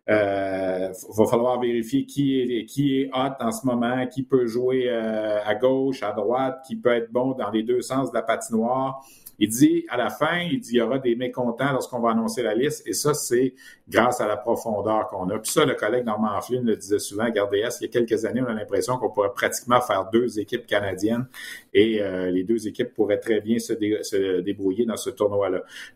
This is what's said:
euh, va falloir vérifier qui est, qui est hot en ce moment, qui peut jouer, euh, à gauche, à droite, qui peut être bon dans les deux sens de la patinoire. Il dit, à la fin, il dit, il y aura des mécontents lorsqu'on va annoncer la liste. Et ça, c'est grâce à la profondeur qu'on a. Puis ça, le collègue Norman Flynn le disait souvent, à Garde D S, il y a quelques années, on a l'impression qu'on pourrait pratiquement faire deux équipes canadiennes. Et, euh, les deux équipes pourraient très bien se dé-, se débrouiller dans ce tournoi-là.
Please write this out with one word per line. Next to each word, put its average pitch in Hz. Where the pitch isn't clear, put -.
euh, 95
va 104
falloir 120
vérifier 120
qui 135
est, 117
qui 135
est 135
hot 135
en 117
ce 113
moment, 123
qui 135
peut 127
jouer, 127
euh, 110
à 104
gauche, 131
à 104
droite, 123
qui 113
peut 120
être 117
bon 127
dans 110
les 110
deux 123
sens 131
de -
la 113
patinoire. 117
Il 104
dit, 156
à 123
la 120
fin, 165
il 147
dit, 113
il -
y 117
aura 123
des 120
mécontents 127
lorsqu'on 123
va 113
annoncer 113
la 107
liste. 143
Et -
ça, 147
c'est 131
grâce 117
à 107
la 104
profondeur 107
qu'on 92
a. 110
Puis -
ça, 156
le -
collègue 123
Norman 107
Flynn 123
le 107
disait 98
souvent, 104
à 120
Garde 101
D 101
S, 120
il 117
y -
a -
quelques 113
années, 110
on 127
a 113
l'impression 104
qu'on 107
pourrait 101
pratiquement 120
faire 95
deux 117
équipes 117
canadiennes. 104
Et, 107
euh, 92
les 92
deux 107
équipes 120
pourraient 101
très 107
bien 110
se 113
dé-, 104
se 95
débrouiller 98
dans 104
ce 98
tournoi-là. 101